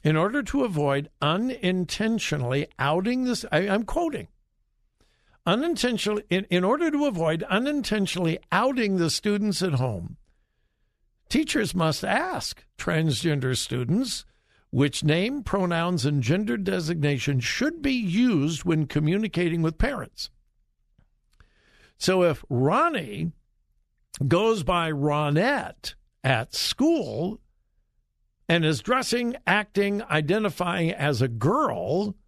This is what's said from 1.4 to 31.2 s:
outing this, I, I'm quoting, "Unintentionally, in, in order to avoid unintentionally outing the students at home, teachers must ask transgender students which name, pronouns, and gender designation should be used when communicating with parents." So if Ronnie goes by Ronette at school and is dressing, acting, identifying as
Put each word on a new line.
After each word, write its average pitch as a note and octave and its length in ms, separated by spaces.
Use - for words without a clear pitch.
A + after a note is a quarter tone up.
outing F#3+ 460
this, B3 260
I, D#3 160
I'm G#3 180
quoting, D4+ 440
"Unintentionally, A3 800
in, F#3+ 220
in F3+ 120
order D4 280
to D4 160
avoid E3+ 380
unintentionally G#3+ 960
outing G#3+ 460
the E3 100
students G#3 540
at F#3 120
home, A#2+ 440
teachers A#3 440
must E3 300
ask D4+ 600
transgender D3 800
students D3+ 680
which C3+ 340
name, G3 400
pronouns, F3 640
and C#3+ 180
gender G#3 360
designation D3 840
should D#4 400
be C4+ 140
used F#3 680
when D#3 240
communicating E3+ 760
with D#3+ 160
parents." - 500
So F#3 280
if D#3 260
Ronnie F3+ 840
goes G3 360
by E3 280
Ronette D3+ 1000
at B2 320
school G#3+ 840
and E3+ 160
is D3+ 200
dressing, A#3+ 520
acting, G3+ 560
identifying E3+ 880
as C#3 320